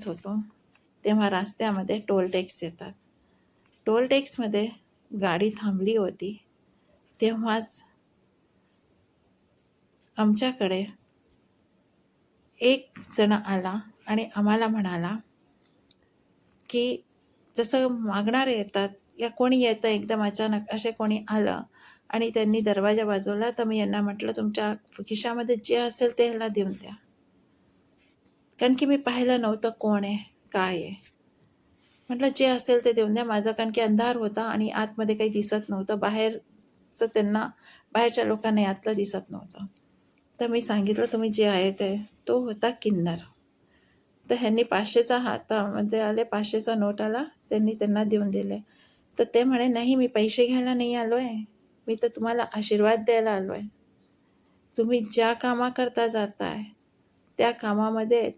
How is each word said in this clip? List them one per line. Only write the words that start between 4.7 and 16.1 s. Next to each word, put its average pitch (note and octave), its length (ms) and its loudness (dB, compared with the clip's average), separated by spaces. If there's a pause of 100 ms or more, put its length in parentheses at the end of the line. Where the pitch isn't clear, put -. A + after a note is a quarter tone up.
गाडी F#3+ 280 2
थांबली G#3 460 0
होती, G3+ 480 -4 (800)
तेव्हाच A3 600 -2 (2250)
आमच्याकडे G#3+ 680 0 (1800)
एक C4 300 2 (260)
जण G#3 140 4
आला G3 480 -2 (280)
आणि G#3+ 280 -2
आम्हाला G#3 320 2
म्हणाला F#3+ 500 -2 (1500)